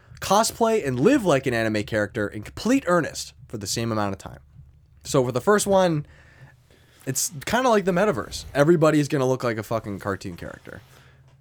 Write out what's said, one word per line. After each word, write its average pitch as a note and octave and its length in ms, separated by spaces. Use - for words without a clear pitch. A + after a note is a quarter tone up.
cosplay A3 680
and B2 140
live A#3+ 260
like C#3 220
an A#2+ 60
anime A2 300
character G#2 440
in G#2+ 160
complete - 440
earnest E3+ 460
for A#2+ 100
the G2+ 100
same A#2 260
amount G#2 180
of - 80
time? - 200
So C3+ 180
for B2 80
the A#2+ 100
first G#3 260
one, F3+ 380
it's - 260
kinda B3 240
like G#3 160
the F#3+ 60
metaverse. F3 540
Everybody's D3+ 520
gonna C3+ 200
look C3 160
like A#2 160
a A2 40
fucking G#2+ 360
cartoon F#2+ 360
character - 460